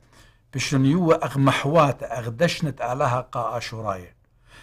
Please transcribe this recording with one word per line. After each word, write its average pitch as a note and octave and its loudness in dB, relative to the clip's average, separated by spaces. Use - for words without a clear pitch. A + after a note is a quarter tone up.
بشلون C3+ 0
يوا D#3+ 4
أغ C#3 -6
محوات C#3 2
أغ A#2+ -8
دشنت C#3+ -2
علىها B2+ -2
قا A#2+ -6
آشوراي. G#2 -8